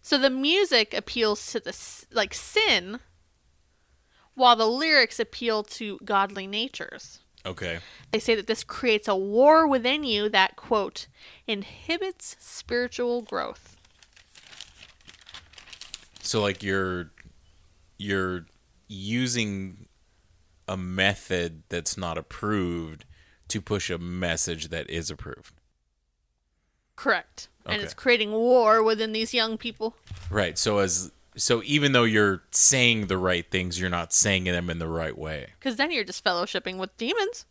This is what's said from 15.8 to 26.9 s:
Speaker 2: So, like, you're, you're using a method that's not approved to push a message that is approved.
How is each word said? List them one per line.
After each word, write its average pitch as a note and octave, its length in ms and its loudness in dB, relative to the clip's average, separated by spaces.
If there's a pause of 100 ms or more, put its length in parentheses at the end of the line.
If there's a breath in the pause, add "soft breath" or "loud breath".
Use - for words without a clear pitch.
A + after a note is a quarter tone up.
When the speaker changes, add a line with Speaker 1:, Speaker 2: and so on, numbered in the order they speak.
Speaker 2:
So, A2 200 -2
like, G2+ 200 0
you're, F#2+ 480 -2 (880)
you're F#2+ 480 -2 (420)
using G2+ 1000 -4 (800)
a F#2 80 -4
method F2+ 960 -2
that's - 280 -6
not E2+ 200 -4
approved E2+ 880 -4 (420 soft breath)
to G#2+ 140 -4
push - 280 -2
a F2 80 -4
message F2 680 -2
that D#2+ 220 -8
is E2 200 -4
approved. - 440 -14 (1400)